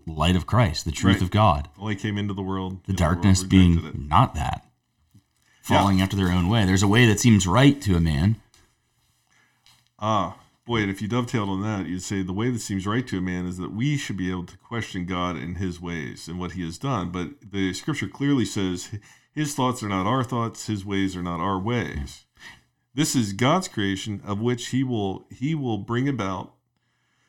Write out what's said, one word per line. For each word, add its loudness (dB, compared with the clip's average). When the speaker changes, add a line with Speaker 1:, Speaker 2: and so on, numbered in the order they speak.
Speaker 1:
light 2
of 0
Christ, 2
the -2
truth 4
Speaker 2:
Right. -2
Speaker 1:
of -2
God. 2
Speaker 2:
The -14
light -4
came -2
into -4
the -6
world, -6
Speaker 1:
The -8
Speaker 2:
and 0
the 0
world 2
Speaker 1:
darkness 4
Speaker 2:
rejected -10
Speaker 1:
being 6
Speaker 2:
it. -10
Speaker 1:
not 2
that. -4
Speaker 2:
Yeah. 4
Speaker 1:
Falling 4
after 0
their 2
own 4
way. 4
There's 4
a 4
way 8
that 6
seems 6
right 6
to 2
a 4
man. 2
Speaker 2:
Ah, 0
boy, 0
and 0
if -8
you -4
dovetailed -2
on -2
that, -4
you'd -6
say -4
the -4
way -2
that -4
seems -6
right -2
to -4
a -2
man -4
is -8
that -8
we -2
should -8
be -4
able -6
to -20
question -8
God -4
and -8
his -6
ways -10
and -10
what -8
he -8
has -8
done. -4
But -10
the -2
scripture -4
clearly 0
says -4
his -4
thoughts 0
are -4
not 0
our 0
thoughts, -6
his -4
ways -2
are -6
not -6
our -2
ways. -6
This -2
is 0
God's 0
creation, -4
of -4
which -2
he -2
will, -4
he -4
will -4
bring -2
about, -6